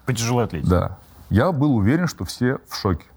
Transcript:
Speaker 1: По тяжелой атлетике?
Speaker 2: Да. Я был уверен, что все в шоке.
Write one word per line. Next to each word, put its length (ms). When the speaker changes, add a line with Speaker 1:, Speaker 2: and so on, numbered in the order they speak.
Speaker 1:
По 80
тяжелой 320
атлетике? 260
Speaker 2:
Да. 280
Я 220
был 240
уверен, 320
что 160
все 340
в 80
шоке. 300